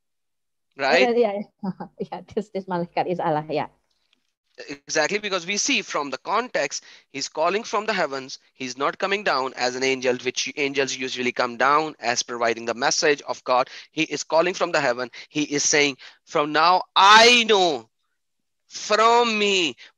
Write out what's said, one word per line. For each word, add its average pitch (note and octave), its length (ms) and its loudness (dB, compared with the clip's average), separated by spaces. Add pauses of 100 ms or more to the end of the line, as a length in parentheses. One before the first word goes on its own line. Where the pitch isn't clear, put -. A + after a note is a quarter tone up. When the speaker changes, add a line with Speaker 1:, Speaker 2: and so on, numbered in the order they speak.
(720)
Speaker 1:
Right? E3 400 2
Speaker 2:
Iya, A3+ 240 2
iya. G#3+ 100 -10 (140)
<laughs> - 480 -10
Ya, - 60 -12 (180)
this, G3+ 160 -6
this F#3+ 160 -8
malaikat F3 400 -4
is E3+ 160 -4
Allah, D3+ 240 -2
ya. D3 240 -4 (960)
Speaker 1:
Exactly, D3+ 520 -2
because F#3+ 260 -6
we G3+ 120 -4
see A3+ 240 0
from D3 280 -6
the C3+ 80 -8
context, F#3 680 -4 (280)
he's C3+ 180 -10
calling F3 340 -2
from G#3+ 220 -4
the G#3+ 80 -2
heavens. C3+ 460 -6 (140)
He's B2+ 240 -10
not D3+ 200 -2
coming G3 260 -4
down C3+ 320 -2
as B2 200 -2
an B2+ 80 -4
angel, C3 340 0
which B2+ 400 -6
angels C#3 380 -2
usually B2+ 360 -4
come B2 260 -4
down D3 420 2
as A#2 240 -2
providing A#2 420 -2
the A#2 80 -2
message C#3+ 480 0
of - 220 -10
God. B2+ 260 0 (220)
He D#3 120 -4
is D3 200 -6
calling E3+ 300 0
from F3 180 -4
the D#3+ 100 0
heaven. B2 300 -2 (180)
He D3+ 140 -2
is C#3+ 200 -2
saying, C#3+ 340 2 (280)
"From D3+ 260 -2
now E3+ 320 4 (120)
I A3+ 500 8
know, F3+ 440 2 (800)
from A3+ 720 2
me, F#3 380 0 (200)